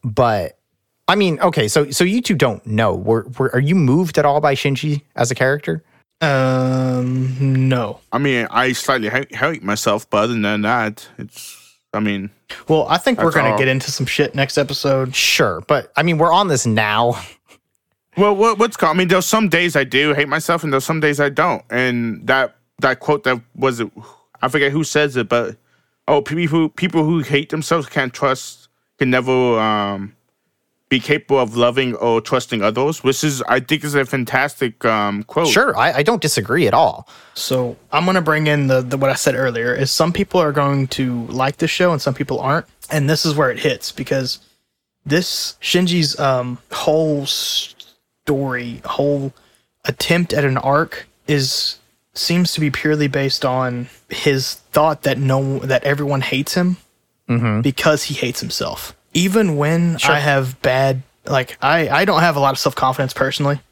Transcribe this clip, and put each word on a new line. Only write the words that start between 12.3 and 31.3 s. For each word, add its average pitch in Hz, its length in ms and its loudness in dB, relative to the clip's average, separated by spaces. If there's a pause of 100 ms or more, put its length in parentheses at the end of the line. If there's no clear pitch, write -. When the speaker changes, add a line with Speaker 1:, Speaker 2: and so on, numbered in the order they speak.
Speaker 2:
Well, 160 220 2
I 160 80 2
think 254 220 0
we're 196 60 2
Speaker 3:
that's 156 100 2
Speaker 2:
gonna 110 160 2
Speaker 3:
all. 104 60 0
Speaker 2:
get 131 100 2
into 131 240 -2
some - 140 -4
shit 131 280 0
next 139 240 -2
episode. 135 580 -2
Speaker 1:
Sure, 92 520 2
but, 143 280 0
I 156 80 2
mean, 165 140 2
we're 165 160 4
on 196 140 4
this 143 180 0
now. 110 640 0
<laughs> - 60 -20 (840)
Speaker 3:
Well, 202 200 4
what, 214 240 2
what's 233 180 0
called? 160 180 2
I - 40 2
mean, 185 80 2
there's 185 180 4
some 220 240 2
days 170 260 2
I 139 100 2
do 139 280 2
hate 143 140 0
myself, 160 360 -2
and 156 80 -2
there's 135 140 0
some 160 140 -2
days 147 200 0
I 143 100 2
don't. 147 420 0
And 120 560 -2
that, 131 280 2 (220)
that 131 220 0
quote 110 240 -2
that 127 180 0 (140)
was, 127 240 0
it, 107 100 -4 (500)
I 131 100 0
forget 139 220 2
who 156 120 0
says 143 340 0
it, 117 100 -2
but, 117 300 0 (500)
"Oh, 143 140 4
people 160 240 -4
who, 160 240 2
people 170 360 -2
who 165 160 0
hate 139 280 -2
themselves 156 400 -2
can't 131 240 -4
trust, - 560 -4 (300)
can 131 100 2
never, 127 500 2
um, 101 560 -2 (800)
be 127 40 2
capable 143 400 0